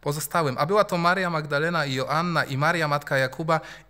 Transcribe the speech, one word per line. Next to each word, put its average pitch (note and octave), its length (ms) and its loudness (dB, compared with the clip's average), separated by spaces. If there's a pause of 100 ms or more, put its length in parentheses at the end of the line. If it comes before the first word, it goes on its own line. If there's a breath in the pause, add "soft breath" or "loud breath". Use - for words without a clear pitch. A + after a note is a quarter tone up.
pozostałym. D3 580 -2
A D3 80 2
była G3+ 180 4
to F#3+ 140 -2
Maria F3+ 320 2
Magdalena D3+ 560 0
i C3+ 80 -2
Joanna, D3+ 500 0
i C3 120 -6
Maria, D#3 320 2
matka C#3+ 280 0
Jakuba, D#3 440 0 (300 loud breath)